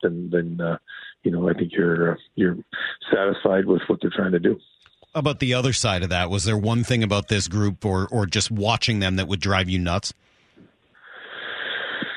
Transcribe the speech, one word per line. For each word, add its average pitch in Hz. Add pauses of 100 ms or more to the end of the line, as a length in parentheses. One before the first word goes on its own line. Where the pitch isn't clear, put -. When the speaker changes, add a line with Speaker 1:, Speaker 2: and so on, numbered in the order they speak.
Speaker 1:
then, 87
then, 85
uh, 85 (440)
you -
know, 87
I 85
think 85
you're, 85
uh, 82 (180)
you're 90 (560)
satisfied 98
with 90
what -
they're 87
trying 95
to 87
do. 92 (560)
Speaker 2:
How 160
about 143
the 127
other 127
side 98
of 92
that? 87
Was 95
there 107
one 113
thing 113
about 101
this 98
group 101
or, 95
or 107
just 95
watching 110
them 95
that 92
would 92
drive 95
you 92
nuts? 87 (2000)